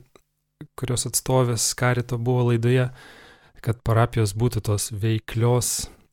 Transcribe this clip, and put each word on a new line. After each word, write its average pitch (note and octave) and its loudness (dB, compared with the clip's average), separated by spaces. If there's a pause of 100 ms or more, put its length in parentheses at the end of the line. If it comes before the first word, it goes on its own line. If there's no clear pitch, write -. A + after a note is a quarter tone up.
(800)
kurios A#2+ -4
atstovės B2 0
Karito B2 0
buvo B2 2
laidoje, B2 2 (720)
kad - -4
parapijos A2+ 2
būtų A#2 0
tos G#2 -2
veiklios A2+ -2 (240)